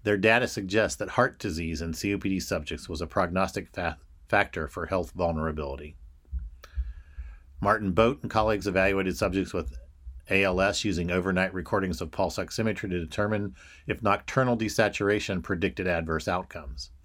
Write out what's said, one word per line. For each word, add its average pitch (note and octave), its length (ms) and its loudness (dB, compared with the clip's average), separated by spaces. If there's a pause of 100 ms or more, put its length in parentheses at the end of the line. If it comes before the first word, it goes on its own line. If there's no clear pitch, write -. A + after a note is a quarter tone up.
Their G#2 120 4
data A2+ 300 4
suggests G#2 520 0
that G2+ 120 -6
heart - 300 2
disease E2 420 -4
in E2 100 -4
C G2+ 220 -2
O G2 40 -2
P G2 100 -4
D F#2+ 100 0
subjects E2 500 -6
was D#2+ 120 -6
a E2+ 80 -4
prognostic F#2 680 0
fa-, E2 240 -4 (300)
factor G2 400 0
for E2+ 180 -8
health F2+ 240 -2
vulnerability. D#2 840 -4 (1600)
Martin G#2 300 4
Boat A2+ 320 4
and G#2+ 80 -6
colleagues G#2+ 380 2
evaluated F#2+ 480 4
subjects F#2+ 360 0
with - 240 -4 (540)
A G2 140 4
L F#2 160 2
S G2 240 2
using F2 260 0
overnight F#2 420 2
recordings F#2 480 -2
of E2+ 120 -8
pulse F2+ 240 -2
oximetry G#2+ 520 -4
to F2+ 120 -2
determine G#2 540 -2 (320)
if G#2+ 160 -4
nocturnal A#2+ 540 2
desaturation G2+ 880 2
predicted F#2 460 -2
adverse E2 400 0
outcomes. F2 640 -6 (140)